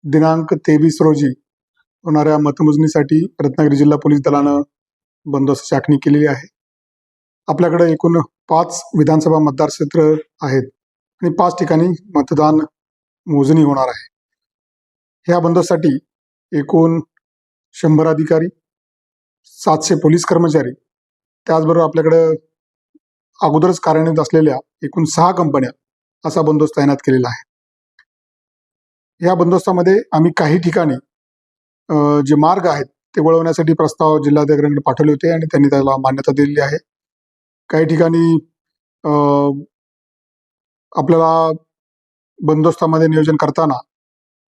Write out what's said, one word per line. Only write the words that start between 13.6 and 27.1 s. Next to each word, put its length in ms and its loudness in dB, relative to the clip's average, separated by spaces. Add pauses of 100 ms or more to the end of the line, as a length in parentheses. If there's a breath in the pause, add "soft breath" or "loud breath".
होणार 260 0
आहे. 200 -14 (1160)
ह्या 120 0
बंदोबस्तासाठी 600 0 (600)
एकूण 420 0 (720)
शंभर 340 2
अधिकारी, 420 0 (960)
सातशे 500 -2
पोलीस 300 2
कर्मचारी, 480 0 (720)
त्याचबरोबर 380 2
आपल्याकडं 500 2 (1080)
अगोदरच 380 0
कार्यान्वित 400 0
असलेल्या 360 0 (260)
एकूण 220 -4
सहा 280 0
कंपन्या 380 -2 (540)
असा 180 -2
बंदोबस्त 360 0
तैनात 180 2
केलेला 320 -2